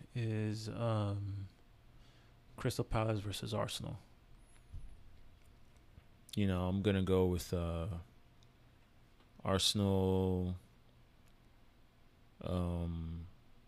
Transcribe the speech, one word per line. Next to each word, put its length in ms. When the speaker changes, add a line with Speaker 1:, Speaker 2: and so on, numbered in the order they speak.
Speaker 1:
is, 540
um, 800
Crystal 260
Palace 360
versus 360
Arsenal. 420
Speaker 2:
You 120
know, 200
I'm 140
gonna 220
go 220
with, 280
uh, 340
Arsenal, 1120
um, 840